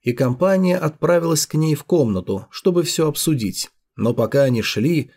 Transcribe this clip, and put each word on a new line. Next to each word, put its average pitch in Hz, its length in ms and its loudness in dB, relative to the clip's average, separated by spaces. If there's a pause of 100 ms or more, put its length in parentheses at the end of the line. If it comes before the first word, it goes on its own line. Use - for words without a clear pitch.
и 123 100 -2
компания 180 680 2
отправилась 165 680 0
к - 80 -8
ней 156 220 0
в - 100 -6
комнату, 98 640 0
чтобы 175 340 0
всё 160 240 -2
обсудить. 139 640 -4 (260)
Но 113 180 0
пока 117 300 2
они 123 180 2
шли, 143 560 -2